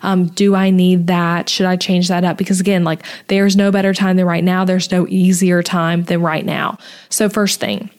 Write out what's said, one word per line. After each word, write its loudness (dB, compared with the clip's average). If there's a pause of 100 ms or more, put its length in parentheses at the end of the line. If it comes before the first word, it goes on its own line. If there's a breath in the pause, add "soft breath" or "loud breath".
Um, 0
do 2
I 2
need 4
that? 0
Should -2
I 0
change 0
that 0
up? -2
Because -2
again, 0
like, -4 (240 loud breath)
there's 2
no 4
better 2
time 0
than 2
right 0
now. 0
There's -2
no 0
easier 2
time -2
than -2
right -2
now. -4 (320 loud breath)
So 0
first -2
thing -6